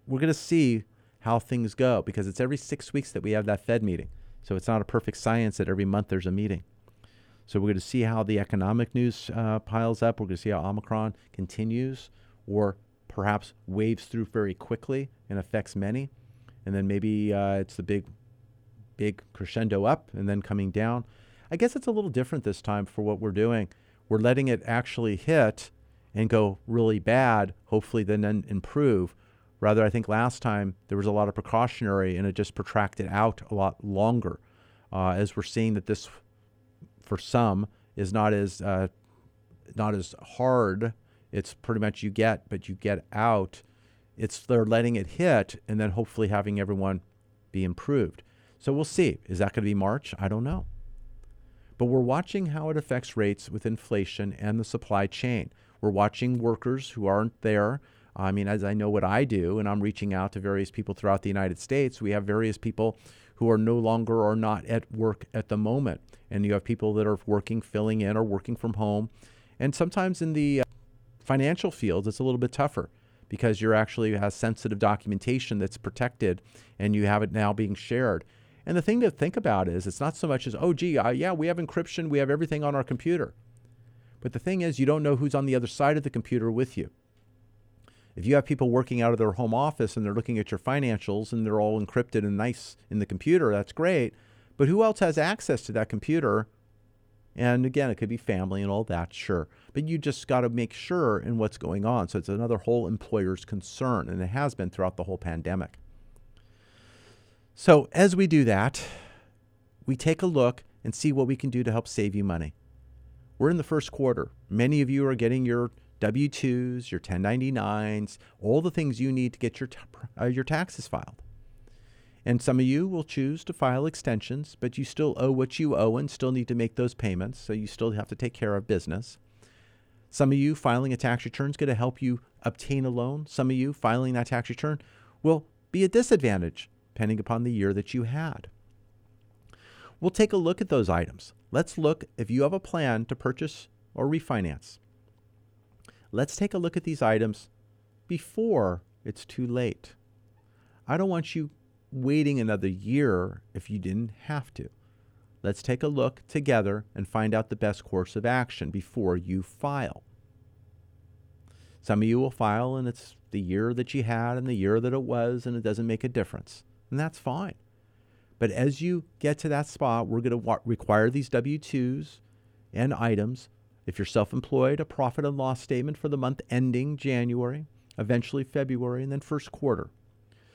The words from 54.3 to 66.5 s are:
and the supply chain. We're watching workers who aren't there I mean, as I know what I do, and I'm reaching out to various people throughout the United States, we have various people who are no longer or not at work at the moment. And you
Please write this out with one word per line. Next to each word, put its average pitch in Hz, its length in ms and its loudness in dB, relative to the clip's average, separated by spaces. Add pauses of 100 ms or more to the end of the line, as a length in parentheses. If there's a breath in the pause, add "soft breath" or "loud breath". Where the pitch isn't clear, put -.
and 104 200 0
the 110 40 0
supply 101 420 0
chain. 120 460 -2 (300 soft breath)
We're 107 100 2
watching 107 480 2
workers 117 520 -2
who 107 140 -4
aren't 104 360 2
there 107 380 2 (420 soft breath)
I 95 100 0
mean, 98 160 0
as 101 160 0
I 101 100 0
know 104 160 0
what 104 140 2
I 104 200 4
do, 101 360 0
and 104 80 0
I'm 101 140 0
reaching 104 320 -2
out 95 200 -2
to 104 60 -8
various 98 320 -2
people 101 220 -6
throughout 98 280 2
the 104 80 -2
United 95 300 -2
States, 135 420 -2
we 104 100 0
have 104 120 0
various 107 340 0
people 110 400 -2 (380 loud breath)
who 117 140 2
are 110 80 6
no 113 200 4
longer 113 460 2
or 107 120 4
not 110 300 0
at 113 260 -2
work 110 420 -2
at 110 160 -4
the 107 80 0
moment. 110 440 0 (280 soft breath)
And 101 160 0
you 104 80 4